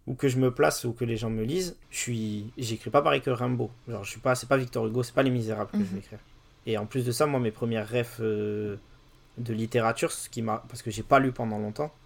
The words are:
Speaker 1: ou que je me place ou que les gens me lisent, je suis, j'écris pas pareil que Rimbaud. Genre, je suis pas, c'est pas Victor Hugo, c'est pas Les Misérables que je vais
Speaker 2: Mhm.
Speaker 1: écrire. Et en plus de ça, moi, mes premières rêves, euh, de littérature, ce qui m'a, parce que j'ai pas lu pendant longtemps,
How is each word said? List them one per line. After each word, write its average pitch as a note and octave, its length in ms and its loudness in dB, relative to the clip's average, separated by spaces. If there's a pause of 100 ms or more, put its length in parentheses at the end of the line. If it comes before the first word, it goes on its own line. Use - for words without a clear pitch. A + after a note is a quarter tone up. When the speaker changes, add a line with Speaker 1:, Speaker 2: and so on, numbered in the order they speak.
Speaker 1:
ou B2+ 80 -4
que C#3 140 2
je B2+ 100 4
me B2+ 140 4
place D3 320 2
ou A#2+ 80 -2
que A#2+ 120 -4
les A2+ 120 0
gens A2+ 140 -2
me A2 140 -2
lisent, E3+ 320 -2 (140)
je - 80 -8
suis, A2 600 -4
j'écris A2+ 320 -4
pas C#3+ 120 6
pareil C#3+ 200 4
que - 80 -2
Rimbaud. B2 400 0 (180)
Genre, G#2 160 -8
je G2+ 60 -10
suis A2 100 -12
pas, B2+ 140 4
c'est B2 140 -4
pas C#3 80 6
Victor B2 300 -2
Hugo, A#2 160 0
c'est - 120 -6
pas C#3 80 4
Les C3+ 80 4
Misérables A2 400 -2
que G#3 80 0
je G#3 60 2
vais - 80 -4
Speaker 2:
Mhm. - 60 -6
Speaker 1:
écrire. G#2 200 -14 (480)
Et A2 120 0
en G#2+ 80 -2
plus B2+ 180 -2
de A#2+ 80 0
ça, D3+ 140 4
moi, C#3 140 2
mes A#2 100 2
premières A2+ 360 -2
rêves, A#2+ 340 -2
euh, G#2 560 -2 (600)
de A#2 140 -6
littérature, A2+ 600 2
ce - 180 -10
qui A#2 120 -6
m'a, A2+ 260 -2
parce - 140 -14
que A2+ 80 -4
j'ai G#2+ 120 -6
pas C3+ 160 6
lu C3+ 140 4
pendant A2+ 260 -4
longtemps, G#2+ 340 -4 (140)